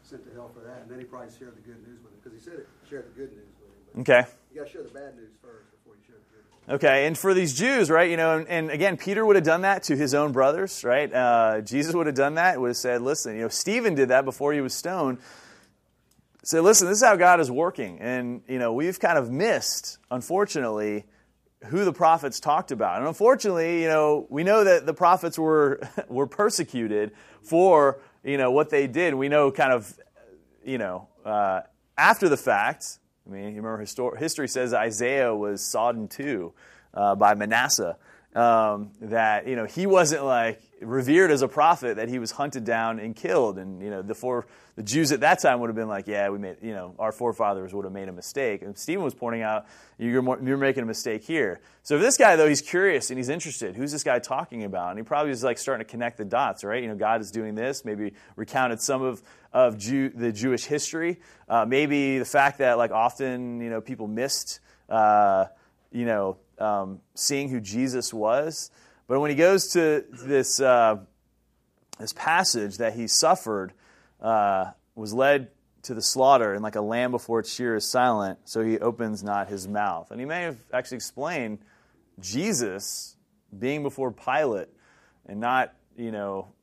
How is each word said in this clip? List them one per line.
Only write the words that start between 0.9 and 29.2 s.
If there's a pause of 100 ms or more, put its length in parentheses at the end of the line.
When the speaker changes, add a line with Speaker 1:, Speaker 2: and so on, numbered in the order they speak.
Speaker 1:
then
he
probably
shared
the
good
news
with
him,
'cause
he
said
it, (220)
shared
the
good
news (120)
with
him. (160)
But
Speaker 2:
Okay. (220)
Speaker 1:
you
gotta
share
the
bad
news (100)
first
before
you
share
the
good (240)
news.
Speaker 2:
Okay,
and
for
these
Jews,
right,
you
know,
and,
and
again,
Peter
would
have
done
that
to
his
own
brothers,
right?
Uh,
Jesus
would
have
done
that,
would
have
said,
"Listen,"
you
know,
Stephen
did
that
before
he
was
stoned. (1200)
Say,
"Listen,
this
is
how
God
is
working,
and,
you
know,
we've
kind
of
missed, (120)
unfortunately, (600)
who
the
prophets
talked
about."
And
unfortunately,
you
know,
we
know
that
the
prophets
were, (140)
<laughs>
were
persecuted (320)
for, (240)
you
know,
what
they
did.
We